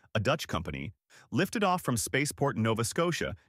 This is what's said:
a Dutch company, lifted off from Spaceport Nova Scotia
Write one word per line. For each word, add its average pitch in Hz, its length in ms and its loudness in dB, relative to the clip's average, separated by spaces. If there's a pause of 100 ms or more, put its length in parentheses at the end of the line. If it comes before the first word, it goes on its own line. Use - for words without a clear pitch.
(160)
a - 40 2
Dutch 131 280 0
company, 80 460 -4 (360)
lifted 196 340 0
off 180 180 2
from 123 160 0
Spaceport 139 580 0
Nova 113 300 2
Scotia 165 500 -2 (140)